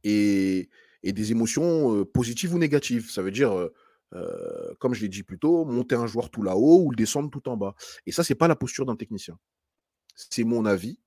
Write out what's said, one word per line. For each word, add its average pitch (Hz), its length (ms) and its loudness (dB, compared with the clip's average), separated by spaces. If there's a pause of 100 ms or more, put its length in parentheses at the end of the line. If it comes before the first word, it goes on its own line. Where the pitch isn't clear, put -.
Et, 98 640 2 (340)
et 95 100 -4
des 107 200 -2
émotions, 127 640 2
euh, 98 80 2
positives 127 500 -2
ou 175 40 0
négatives. 139 520 0
Ça 98 120 -6
veut 95 80 -2
dire, 113 260 2
euh, 87 160 -4 (400)
euh, 50 640 -10
comme 123 160 -2
je 104 60 -8
l'ai 104 80 -4
dit 98 140 -10
plus 95 160 -14
tôt, 165 260 2
monter 123 320 -2
un 117 100 -2
joueur 110 240 -6
tout 110 120 -6
là-haut 127 420 8
ou 143 60 0
le 120 60 -4
descendre 139 340 0
tout 135 180 -10
en 120 80 -4
bas. 98 180 -4 (320)
Et - 60 -8
ça, 170 100 0
c'est 147 120 0
pas 165 140 4
la 160 80 4
posture 127 300 -6
d'un 117 100 -4
technicien. 98 420 -12 (760)
C'est - 300 -4
mon 113 220 0
avis. 98 400 -2